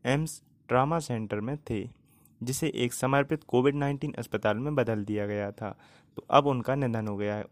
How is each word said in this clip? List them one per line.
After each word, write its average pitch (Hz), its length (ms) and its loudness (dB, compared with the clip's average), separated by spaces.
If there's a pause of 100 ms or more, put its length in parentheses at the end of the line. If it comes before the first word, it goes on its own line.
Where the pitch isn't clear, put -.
एम्स 151 360 -2 (260)
ट्रॉमा 139 300 4
सेंटर 110 420 -4
में 127 160 -4 (140)
थे, 110 180 -2 (540)
जिसे 131 320 -2
एक 120 180 0
समर्पित 139 520 0
कोविड 127 300 4
नाइनटीन 143 440 -2
अस्पताल 107 380 0
में 143 180 -2
बदल 113 300 0
दिया 104 220 -4
गया 104 240 -2
था। 104 280 -10 (380)
तो - 140 -12
अब 139 160 8
उनका 131 280 0
निधन 113 340 0
हो 101 80 -4
गया 104 180 -2
है। 107 180 -6